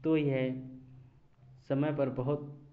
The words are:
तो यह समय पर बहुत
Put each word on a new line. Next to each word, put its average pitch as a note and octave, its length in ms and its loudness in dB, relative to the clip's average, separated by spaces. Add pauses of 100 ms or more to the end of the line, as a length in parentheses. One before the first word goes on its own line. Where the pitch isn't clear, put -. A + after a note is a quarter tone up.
तो D#3+ 140 4
यह C3 520 0 (1000)
समय C#3+ 260 2
पर C#3 140 2
बहुत C3+ 520 -4 (120)